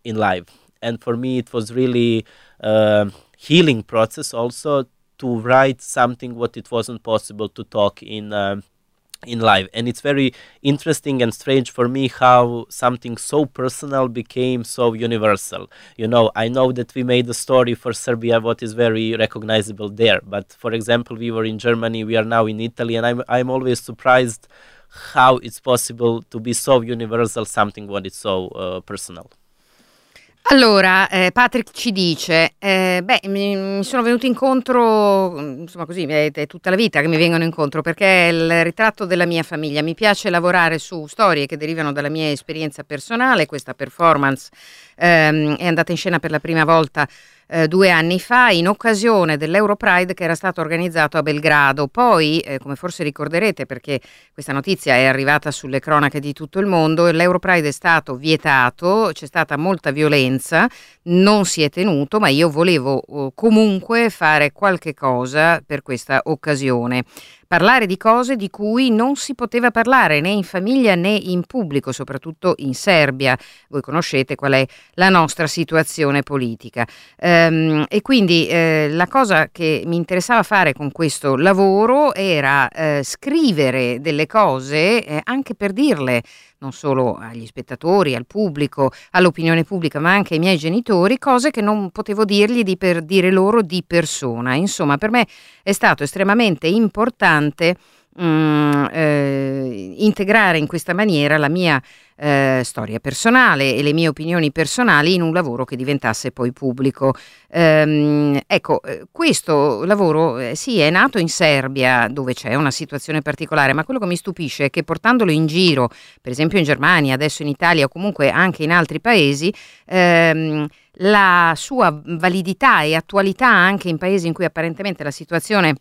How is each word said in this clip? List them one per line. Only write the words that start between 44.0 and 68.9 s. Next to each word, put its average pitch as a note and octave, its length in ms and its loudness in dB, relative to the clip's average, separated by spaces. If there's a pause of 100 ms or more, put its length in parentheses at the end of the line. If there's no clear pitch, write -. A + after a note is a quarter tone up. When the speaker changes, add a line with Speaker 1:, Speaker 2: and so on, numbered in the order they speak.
Speaker 2:
ehm, D#3 600 4
è F3+ 100 -6
andata E3 240 0
in E3 80 -4
scena F3 200 -2
per D#3 120 -6
la D3+ 100 -2
prima D#3+ 240 0
volta, D#3 420 2 (440)
eh, D#3+ 160 0
due F#3 240 4
anni E3+ 300 2
fa, B3 300 4
in F3 180 2
occasione G3+ 680 0
dell'Europride F#3 760 0
che - 100 -8
era E3 120 0
stato F#3 260 -6
organizzato E3 560 -2
a D#3 60 0
Belgrado. D3 640 2
Poi, E3 520 2
eh, C3+ 180 -8
come C#3 180 -10
forse F3 260 -10
ricorderete, D3+ 640 -4
perché C3 360 -8 (340)
questa D3 180 -10
notizia C#3 420 -2
è B2+ 100 4
arrivata C3+ 460 0
sulle C3+ 300 -6
cronache D3 400 0
di C#3+ 140 -8
tutto D#3 240 -10
il G3+ 80 -2
mondo, E3+ 440 2
l'Europride F3 580 0
è C#3 40 -4
stato D#3 440 0
vietato, D#3+ 960 0
c'è - 100 -16
stata D#3 320 -4
molta D#3+ 360 -2
violenza, D3 760 2 (360)
non F#3+ 420 4
si - 160 -2
è D3 80 0
tenuto, F3 500 -2
ma G3+ 80 2
io D3+ 220 4
volevo, C#3+ 520 0
eh, C#3 320 -8
comunque G#3+ 760 2
fare D3+ 420 2
qualche F3+ 400 -2
cosa C#3 720 0
per C#3+ 160 -8
questa - 440 -2
occasione. C3 800 -2 (440)
Parlare G#3 380 4
di F#3 100 -4
cose A#3+ 400 2
di G3 140 -6
cui A3+ 400 0